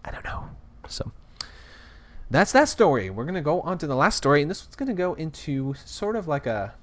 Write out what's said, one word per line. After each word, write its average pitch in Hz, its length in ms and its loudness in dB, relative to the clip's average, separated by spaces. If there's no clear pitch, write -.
I - 60 -10
don't - 120 -12
know. - 220 -8
So - 240 -8
that's 170 220 4
that 277 160 8
story. 135 420 4
We're 101 140 -6
gonna 175 180 -4
go 151 200 2
on 175 160 -4
to 160 100 -6
the 139 80 0
last 156 220 2
story, 143 240 4
and 151 100 -2
this - 140 -10
one's - 100 -20
gonna 269 180 -4
go 180 200 -2
into 139 640 -4
sort 214 320 -4
of 190 100 -6
like 143 180 -2
a 107 380 -4